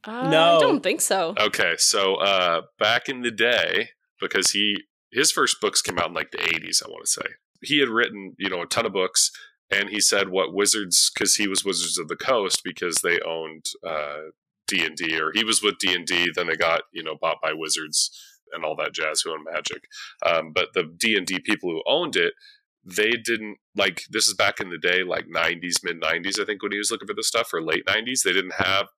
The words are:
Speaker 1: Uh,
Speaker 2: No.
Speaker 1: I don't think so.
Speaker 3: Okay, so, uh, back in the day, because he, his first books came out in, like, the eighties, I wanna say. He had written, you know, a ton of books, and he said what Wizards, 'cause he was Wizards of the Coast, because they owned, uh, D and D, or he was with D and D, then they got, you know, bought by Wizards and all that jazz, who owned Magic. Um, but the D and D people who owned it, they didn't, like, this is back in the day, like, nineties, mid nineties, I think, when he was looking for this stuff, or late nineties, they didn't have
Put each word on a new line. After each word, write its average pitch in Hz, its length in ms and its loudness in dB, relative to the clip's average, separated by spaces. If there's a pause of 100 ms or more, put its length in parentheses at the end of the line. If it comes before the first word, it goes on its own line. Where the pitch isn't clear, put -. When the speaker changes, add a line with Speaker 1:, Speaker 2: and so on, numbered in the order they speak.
Speaker 1:
Uh, 254 240 -2
Speaker 2:
No. 165 280 8
Speaker 1:
I - 20 8
don't 311 220 4
think 220 200 0
so. 190 380 0
Speaker 3:
Okay, 98 380 2
so, 98 380 4
uh, 90 480 4 (160)
back 113 300 2
in 127 120 -6
the 120 100 0
day, 107 580 2 (300)
because 95 320 0
he, 104 340 0 (260)
his 147 200 4
first - 300 0
books 101 220 0
came 87 160 -4
out 85 80 0
in, 87 80 -8
like, 78 160 -4
the - 120 -6
eighties, 82 400 0
I - 60 -12
wanna - 160 -12
say. - 220 -2 (340)
He 143 180 0
had 131 100 4
written, 104 500 -2
you 98 100 -2
know, 90 140 -2
a - 40 -6
ton - 200 0
of 98 60 -4
books, - 380 2 (380)
and 101 200 0
he 104 120 -4
said 101 280 2
what 90 240 0
Wizards, 101 600 2
'cause 101 200 2
he 104 120 0
was 95 160 -2
Wizards 87 360 -2
of 80 80 -8
the 82 80 -6
Coast, 107 480 0
because 87 400 -4
they 85 180 2
owned, 80 460 -8 (180)
uh, 76 460 -8 (360)
D 87 160 0
and 78 140 -2
D, 80 220 -2
or 80 120 0
he 107 120 0
was 110 180 2
with 104 160 2
D 90 160 0
and 87 140 -2
D, 87 260 2
then 87 140 -2
they 82 80 0
got, 82 360 2
you 82 120 -10
know, 78 120 -6
bought 80 260 -2
by 80 120 -2
Wizards 78 560 -2 (420)
and 82 120 -8
all 78 120 -2
that 78 180 -4
jazz, 78 280 -2
who 82 120 -4
owned 78 180 -10
Magic. 82 360 -6 (360)
Um, 80 300 0
but 87 200 -2
the 90 100 0
D 85 340 -2
and 90 80 0
D 90 140 -4
people 92 320 -2
who 80 160 -4
owned 151 280 0
it, 87 180 2 (500)
they 104 300 0
didn't, 110 440 -4 (180)
like, 98 360 0
this 107 160 2
is 98 80 0
back 101 240 2
in 98 100 -6
the 85 80 -8
day, 90 260 2
like, 87 240 -4
nineties, 85 560 -2
mid 85 160 -4
nineties, 85 400 0
I 98 60 0
think, 101 160 -4
when 101 100 -4
he 101 60 -2
was 104 140 -2
looking 101 160 -6
for 101 80 -6
this - 120 -4
stuff, - 240 0
or 82 120 -2
late 80 240 0
nineties, 113 360 0
they 95 80 2
didn't 92 220 0
have 95 440 2